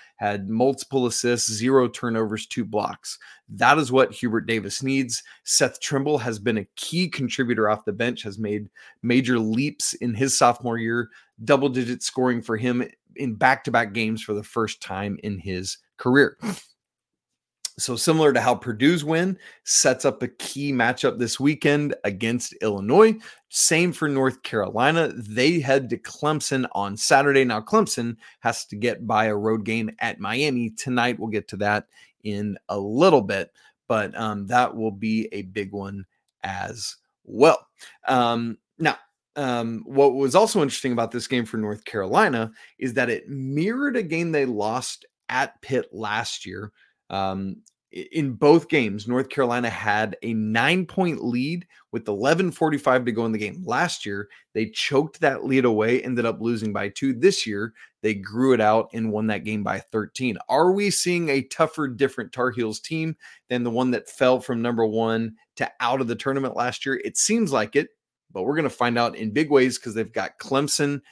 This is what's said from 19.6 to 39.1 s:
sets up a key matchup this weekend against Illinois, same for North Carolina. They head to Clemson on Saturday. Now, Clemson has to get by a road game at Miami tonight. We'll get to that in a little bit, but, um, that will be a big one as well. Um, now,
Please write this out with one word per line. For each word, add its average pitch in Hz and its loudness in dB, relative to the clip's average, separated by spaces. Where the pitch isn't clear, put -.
sets - 2
up 135 0
a 123 -2
key 139 -6
matchup 123 2
this 117 -2
weekend 147 2
against 113 -4
Illinois, 117 4
same 170 2
for 156 -2
North 131 0
Carolina. 120 0
They 123 2
head 135 2
to 117 -2
Clemson 147 -4
on 101 -4
Saturday. 139 4
Now, 110 -2
Clemson 117 0
has - -2
to - -14
get 113 -2
by 107 2
a 107 0
road 110 0
game 110 -2
at 110 -6
Miami 120 -2
tonight. 123 -2
We'll 113 -6
get 104 -4
to 104 -12
that 101 0
in 104 -6
a 101 -4
little 127 4
bit, 98 -4
but, 107 0
um, 107 -6
that 123 2
will 110 -2
be 110 -4
a 101 -8
big 98 -8
one 98 -10
as 98 -8
well. - 4
Um, 117 0
now, 156 0